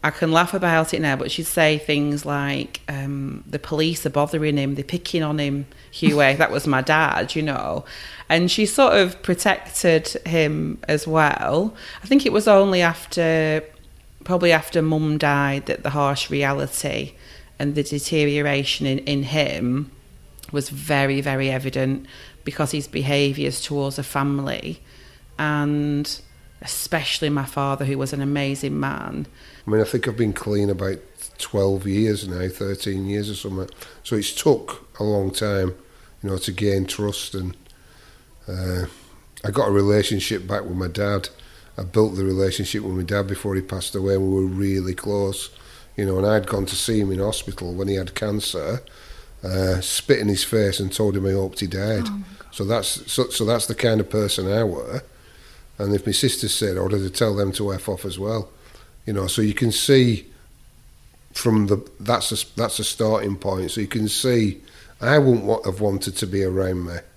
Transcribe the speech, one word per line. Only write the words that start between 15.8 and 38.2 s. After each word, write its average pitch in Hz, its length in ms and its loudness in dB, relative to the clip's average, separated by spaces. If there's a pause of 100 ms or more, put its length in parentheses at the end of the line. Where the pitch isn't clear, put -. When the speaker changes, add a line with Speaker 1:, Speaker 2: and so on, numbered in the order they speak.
Speaker 1:
the - 60 -2
harsh 143 400 0
reality 139 840 -2 (480)
and 143 140 0
the 151 100 0
deterioration 147 1000 0
in, 135 140 0
in 143 220 -2
him 131 680 -2 (580)
was 143 200 -4
very, 139 500 0
very 135 300 0
evident, 135 560 -2 (360)
because 143 300 -2
his 147 160 -4
behaviours 139 720 0
towards 139 380 -4
a - 20 -6
family, 139 760 -4 (580)
and 147 840 0 (400)
especially - 680 -4
my 143 160 0
father, 139 400 -2
who 135 140 -2
was 135 140 -2
an 139 100 -4
amazing 139 580 -2
man. 143 460 -6 (400)
Speaker 2:
I 107 40 -2
mean, 107 100 6
I 107 40 6
think 120 240 -2
I've 110 80 -4
been 110 160 2
clean 101 380 0
about 95 280 -2 (400)
twelve 98 480 0
years 104 400 2
now, 90 220 -4
thirteen 98 580 -4
years 101 220 -2
or 107 60 -6
something. 95 340 -8 (340)
So - 140 -2
it's 104 160 -2
took - 560 0 (100)
a 107 60 -4
long 101 280 0
time, 98 420 0 (480)
you 98 80 -4
know, 95 80 -4
to - 140 -6
gain 98 340 0
trust. - 480 -6
And, 90 220 -6 (920)